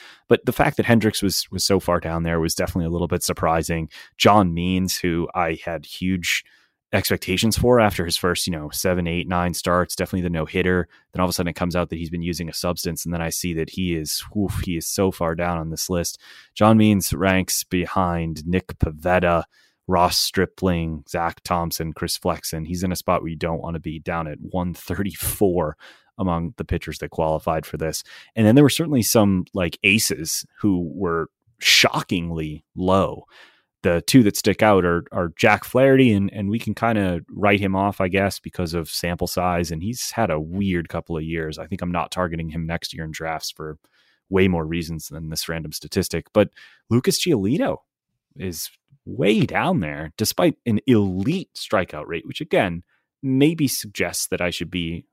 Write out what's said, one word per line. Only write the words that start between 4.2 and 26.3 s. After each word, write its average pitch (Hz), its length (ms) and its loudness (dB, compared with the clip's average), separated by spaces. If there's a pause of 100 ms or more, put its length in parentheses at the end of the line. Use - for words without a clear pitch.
Means, 90 420 0
who 85 380 -2
I 82 300 -2
had 80 200 -6
huge - 600 -4 (480)
expectations 95 640 0
for 120 220 4
after 101 260 2
his 85 120 -4
first, 90 320 -2
you 90 40 -4
know, 76 180 -8
seven, 90 360 -2
eight, 85 220 -4
nine 87 260 0
starts, 87 400 0
definitely 90 280 -2
the 87 80 -2
no-hitter. 87 580 0 (240)
Then - 80 -4
all 90 60 2
of 87 40 -2
a - 20 -4
sudden 85 180 -2
it 80 40 -8
comes 87 220 -2
out 87 140 0
that 82 80 -6
he's 82 120 -8
been 85 120 -6
using 85 260 -4
a 78 60 -12
substance, 85 500 -4
and 85 100 -4
then 82 80 -4
I 82 80 -4
see 87 240 -4
that 80 160 -4
he 90 240 -2
is, 78 300 -6 (100)
woof, 98 300 -2
he 87 120 -4
is 80 120 -6
so 95 240 0
far 82 240 -2
down 87 220 -2
on 80 120 -6
this - 180 -6
list. 87 320 -4 (340)
John 110 220 6
Means 107 360 4
ranks 92 500 0
behind 85 840 -2
Nick 92 320 -2
Pivetta, 85 680 2 (440)
Ross 90 300 4
Stripling, 82 920 -2
Zach 85 340 -4
Thompson, 82 500 -4
Chris - 240 -6
Flexen. 82 480 -6
He's 87 200 -4
in 90 80 -2
a 85 40 -2
spot - 260 -2
where 82 80 -8
you 80 60 -8
don't 82 240 -4
want 85 140 -6
to 80 60 -6
be, 80 180 -8
down 85 300 -6
at 76 120 -12
one 87 320 -4
thirty-four 87 1040 -2 (420)
among 85 400 -2